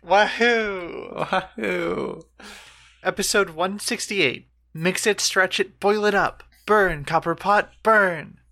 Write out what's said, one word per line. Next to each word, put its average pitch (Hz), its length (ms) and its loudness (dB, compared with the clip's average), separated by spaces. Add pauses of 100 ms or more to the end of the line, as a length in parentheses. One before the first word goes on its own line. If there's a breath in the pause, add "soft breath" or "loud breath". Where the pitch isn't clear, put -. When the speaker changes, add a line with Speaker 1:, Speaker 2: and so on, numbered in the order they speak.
Speaker 1:
Wahoo! 202 1120 0
Speaker 2:
Wahoo! 180 1040 -4 (840 loud breath)
Speaker 1:
Episode 185 480 0
one 185 280 -4
sixty-eight. 190 680 -2 (260)
Mix 180 340 -2
it, 202 140 0
stretch - 380 0
it, - 200 -4
boil 208 260 2
it 208 80 4
up. 180 300 0 (220)
Burn, 180 400 2
copper 165 300 0
pot, 208 360 0 (100)
burn! 190 580 2 (120)